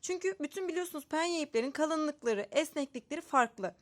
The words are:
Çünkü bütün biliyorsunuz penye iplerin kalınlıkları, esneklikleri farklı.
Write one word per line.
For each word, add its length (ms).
Çünkü 380
bütün 280
biliyorsunuz 400
penye 340
iplerin 300
kalınlıkları, 800
esneklikleri 680
farklı. 600